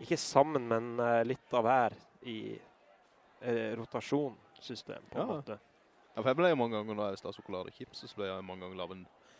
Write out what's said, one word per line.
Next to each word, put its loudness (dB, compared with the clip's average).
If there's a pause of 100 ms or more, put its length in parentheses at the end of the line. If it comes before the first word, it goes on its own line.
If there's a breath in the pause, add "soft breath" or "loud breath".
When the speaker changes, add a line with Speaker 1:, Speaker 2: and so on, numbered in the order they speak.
Speaker 1:
Ikke 0
sammen, 4
men, 0
eh, 4
litt -4
av 4
hver 4 (340)
i, -8 (840)
eh, -2
rotasjonssystem, -6
på -10
en -2
Speaker 2:
Ja. -4
Speaker 1:
måte. -8 (580)
Speaker 2:
Ja, -2
for 2
jeg 4
ble 6
jo 6
mange 2
ganger, -4
når -2
jeg -6
stasjokolade -8
chips, -14
så -16
ble -4
jeg -6
mange -10
ganger -10
lavet -8
en -16 (340 soft breath)